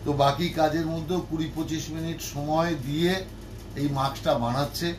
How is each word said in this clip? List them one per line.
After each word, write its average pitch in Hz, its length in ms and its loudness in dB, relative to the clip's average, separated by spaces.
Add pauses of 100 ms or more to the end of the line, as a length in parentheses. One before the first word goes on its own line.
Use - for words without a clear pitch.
তো 143 60 -2 (120)
বাকি 139 260 4 (120)
কাজের 160 340 4
মধ্যেও 165 360 0
কুড়ি 156 260 0
পঁচিশ 156 280 -2 (120)
মিনিট 165 240 -4 (140)
সময় 156 380 2 (140)
দিয়ে 160 260 2 (720)
এই 143 60 2 (100)
মাস্কটা 139 360 2 (120)
বানাচ্ছে। 143 540 0